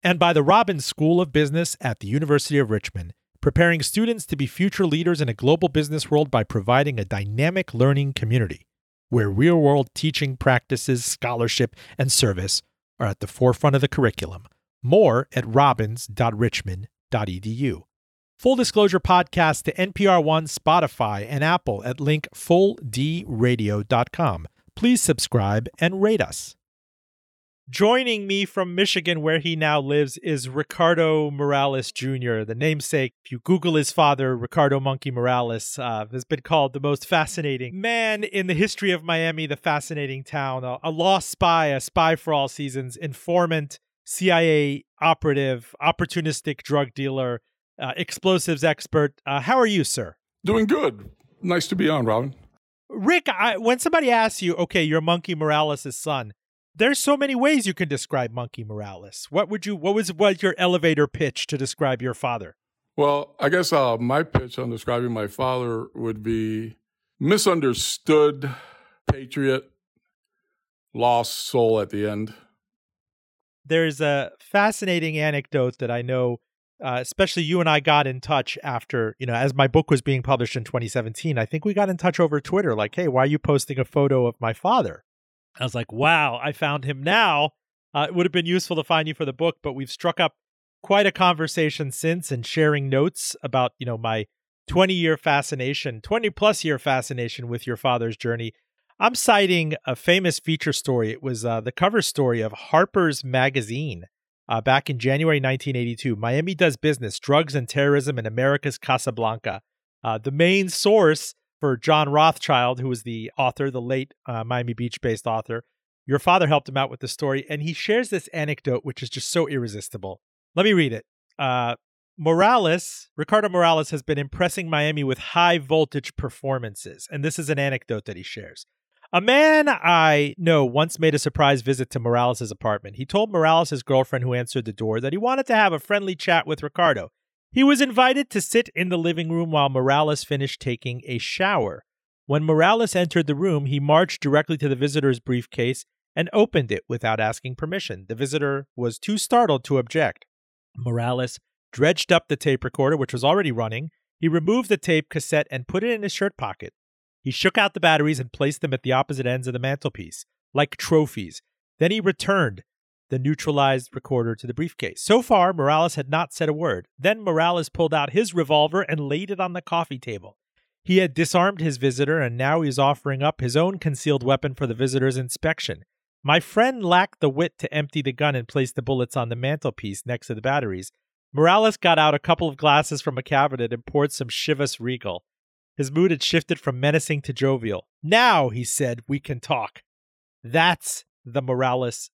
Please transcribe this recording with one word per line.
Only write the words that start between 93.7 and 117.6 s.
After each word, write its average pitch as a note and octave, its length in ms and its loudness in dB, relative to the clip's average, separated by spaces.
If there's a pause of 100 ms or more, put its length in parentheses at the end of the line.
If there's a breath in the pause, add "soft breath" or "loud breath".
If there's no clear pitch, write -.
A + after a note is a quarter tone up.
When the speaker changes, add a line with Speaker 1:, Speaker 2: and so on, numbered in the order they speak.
Speaker 1:
you B2 80 -8
know, A#2 100 -4
my A2+ 300 -2 (420)
twenty-year F3 480 2
fascination, C#3 840 -2
twenty-plus G#3+ 600 0
year D3+ 140 -2
fascination B2 720 -4
with A#2+ 180 -6
your A#2+ 120 -4
father's A#2 400 0
journey. A#2 340 -6 (480)
I'm A#3 140 2
citing F3+ 600 2 (120)
a B2+ 100 -4
famous F3+ 420 2
feature D#3 340 -2
story. A#2+ 380 0
It - 100 -8
was, B2 240 -6
uh, A2+ 160 -2
the A#2 120 -6
cover G#3 280 0
story B2 400 0
of A2 120 -4
Harper's E3 720 0
Magazine, B2+ 800 -2 (440)
uh, A2+ 120 -2
back C3 280 2
in C3 120 -4
January C#3+ 400 2
nineteen C3 360 -2
eighty-two. A#2+ 400 -4
"Miami C#3 380 -2
Does D#3 220 2
Business, B2 420 -2
Drugs D3 380 0
and B2 120 -4
Terrorism C#3+ 500 0
in A2 80 -6
America's C3 520 -2
Casablanca." A2+ 840 -4 (400)
Uh, A2+ 160 -2
the A2+ 120 -6
main F3+ 380 2
source F3+ 640 4 (240)
for C3+ 180 0
John D3+ 320 2
Rothschild, C#3 720 4
who C3 100 -4
was A#2+ 140 -4
the A2+ 340 -10
author, C3+ 320 0
the B2+ 120 -6
late, C3 340 -4 (120)
uh, A2+ 180 -6
Miami A#2+ 300 -4
Beach-based A#2 520 -6
author, A2+ 380 -6 (420)
your C#3 120 0
father F3 280 4
helped D3 220 2
him C3+ 80 -6
out C3+ 140 -2
with C3+ 100 -16
the B2+ 80 -8
story, C3+ 400 -4
and D3+ 140 -8